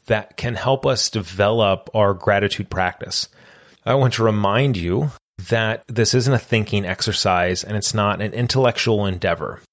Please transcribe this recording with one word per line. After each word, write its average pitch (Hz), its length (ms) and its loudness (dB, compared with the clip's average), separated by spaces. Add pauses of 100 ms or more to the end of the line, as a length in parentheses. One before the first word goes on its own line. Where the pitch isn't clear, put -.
that - 320 -2
can 120 160 -6
help 131 320 0
us 131 240 0
develop 101 800 0
our 101 220 4
gratitude 101 560 0
practice. - 580 -4 (560)
I 120 100 2
want 131 200 4
to 113 100 0
remind 107 520 2
you 95 360 -2 (360)
that 113 380 0
this 113 260 0
isn't 131 220 2
a 117 60 2
thinking 104 440 -2
exercise 92 800 0
and 104 140 -6
it's - 180 -2
not 104 260 0
an 104 120 -4
intellectual 117 760 0
endeavor. 90 540 -4 (120)